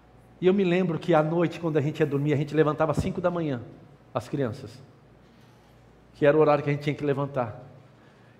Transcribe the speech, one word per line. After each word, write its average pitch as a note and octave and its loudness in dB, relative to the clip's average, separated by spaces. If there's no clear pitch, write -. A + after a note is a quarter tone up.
E F3 4
eu F#3 6
me G3+ 2
lembro E3+ 0
que E3+ 0
à D#3 6
noite, E3 0
quando D#3+ -2
a D3 4
gente D3+ -4
ia D#3 4
dormir, C#3+ 0
a - 2
gente D3 -4
levantava D3+ 2
às C#3+ -2
cinco F#3 -4
da F3 0
manhã, D3+ -4
as A#2+ -4
crianças. A2+ -6
Que D3+ 0
era C#3+ 6
o D#3 4
horário D3 4
que C#3+ -4
a C#3+ 0
gente C#3+ -6
tinha D3 -2
que D3 -8
levantar. C3+ -4